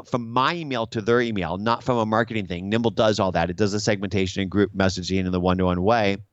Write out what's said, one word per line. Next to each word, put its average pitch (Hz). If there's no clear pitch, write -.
from 117
my 131
email 135
to 117
their 117
email, 95
not 117
from 123
a 113
marketing 110
thing. 90
Nimble 113
does 95
all 95
that. 85
It 87
does 101
the 104
segmentation 98
and 95
group 101
messaging 92
in 90
the 90
one-to-one 90
way. 101